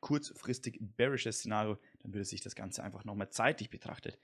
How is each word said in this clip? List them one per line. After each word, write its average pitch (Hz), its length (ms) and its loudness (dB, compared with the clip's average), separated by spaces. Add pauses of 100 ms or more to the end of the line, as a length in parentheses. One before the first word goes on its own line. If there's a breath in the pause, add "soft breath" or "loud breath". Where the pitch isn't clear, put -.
kurzfristig - 800 0
bearisches 117 600 2
Szenario. 107 380 2 (220 loud breath)
Dann 95 140 -10
würde 98 100 0
sich 98 160 -6
das - 160 -10
Ganze 101 260 -6
einfach 101 220 -8
nochmal 101 260 -4
zeitlich 117 380 4
betrachtet - 560 -8